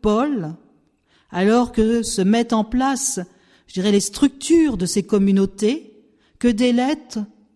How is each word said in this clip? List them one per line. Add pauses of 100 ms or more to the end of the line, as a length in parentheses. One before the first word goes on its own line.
Paul, (760)
alors
que
se
mettent
en
place, (480)
je
dirais,
les
structures
de
ces
communautés, (340)
que
des
lettres (380)